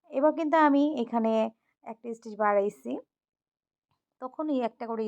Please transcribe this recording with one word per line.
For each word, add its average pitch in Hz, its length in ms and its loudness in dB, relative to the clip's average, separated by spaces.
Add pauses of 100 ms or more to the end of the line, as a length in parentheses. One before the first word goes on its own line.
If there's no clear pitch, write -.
(100)
এবার 294 220 2
কিন্তু 311 260 0
আমি 285 240 6 (180)
এখানে 226 320 0 (520)
একটা 233 300 -16
স্টিচ 220 220 -16
বাড়াইছি, 208 540 0 (1300)
তখনই 269 380 -4
একটা 233 260 -6
করে 220 220 -6